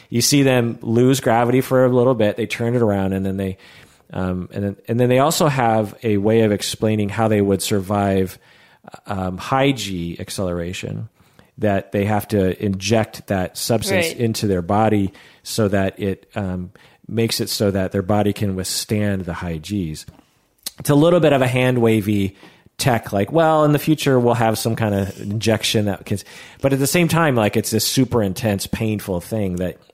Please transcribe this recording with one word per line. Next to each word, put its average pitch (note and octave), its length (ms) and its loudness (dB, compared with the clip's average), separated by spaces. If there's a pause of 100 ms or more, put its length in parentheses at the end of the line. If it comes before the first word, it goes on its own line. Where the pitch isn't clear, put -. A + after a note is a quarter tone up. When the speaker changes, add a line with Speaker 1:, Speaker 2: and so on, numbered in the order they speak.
Speaker 1:
you A#2 140 -2
see C#3+ 200 4
them B2 380 2
lose B2+ 400 4
gravity A#2+ 400 2
for C3 240 2
a B2 60 4
little B2+ 240 4
bit, G#2+ 240 0
they A2 80 -2
turn A#2 280 -4
it B2 60 2
around, G2 320 2
and F#2+ 140 -2
then F#2+ 100 -4
they, F#2+ 220 -4 (520)
um, F#2 420 -6
and G2+ 120 -4
then, G2+ 120 -4 (120)
and A#2+ 100 -2
then B2 120 2
they B2+ 80 4
also D#3 300 2
have A2+ 540 0
a G#2+ 140 0
way G#2+ 240 2
of A2 100 4
explaining G#2+ 600 -2
how A2 180 0
they G#2+ 140 2
would G2 180 2
survive, G2 800 -2 (680)
um, F#2 300 -6
high C3+ 360 0
G F#2+ 460 -6
acceleration, F#2+ 920 -6 (480)
that G2+ 340 -2
they G2+ 140 0
have G#2 220 -2
to F#2+ 360 0
inject G2+ 600 0
that F#2 320 -4
substance A2 480 0
Speaker 2:
Right. E3 100 -6
Speaker 1:
into A2+ 300 -2
their F#2 160 0
body G#2 500 2 (300)
so - 260 0
that F#2+ 320 0
it, G2 340 -6
um, F#2 360 -6 (360)
makes A2+ 340 -2
it A2+ 100 -6
so G#2 200 0
that F#2 220 -2
their G2+ 100 0
body G#2 300 2
can G2 240 -4
withstand G2 680 -4
the E2+ 80 -6
high E2+ 240 -8
Gs. E2 480 -8 (720)
It's - 100 -10
a D3 60 4
little E3+ 260 6
bit D3 140 4
of C3 80 4
a B2+ 40 2
hand-wavy A2+ 920 2 (420)
tech, - 340 -2
like, G2+ 180 0
"Well, D#3+ 340 4
in D3 80 4
the D3 60 4
future, C#3+ 400 2
we'll A#2+ 160 4
have A2+ 240 0
some A2+ 180 -2
kind G#2+ 180 0
of G2 260 -2
injection G#2+ 680 0
that G2 200 -6
can," G#2 100 -4 (460)
but C3+ 100 2
at C3+ 60 0
the C#3 80 0
same F3 220 2
time, D#3+ 260 2
like, G#2+ 240 2
it's G#2 120 -4
this G#2+ 160 0
super B2 360 0
intense, G2 440 -2
painful G#2 540 -4
thing G2 360 -4
that F2+ 200 -6 (180)